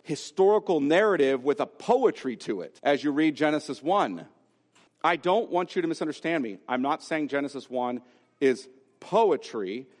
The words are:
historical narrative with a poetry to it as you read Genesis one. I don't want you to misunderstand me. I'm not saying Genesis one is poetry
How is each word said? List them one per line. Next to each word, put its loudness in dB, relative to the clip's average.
historical 2
narrative 2
with 2
a -2
poetry 0
to -6
it -16
as 2
you 0
read 2
Genesis -2
one. -2
I 2
don't 0
want -4
you 0
to -2
misunderstand -4
me. -8
I'm -2
not -2
saying -4
Genesis -6
one -4
is 0
poetry -2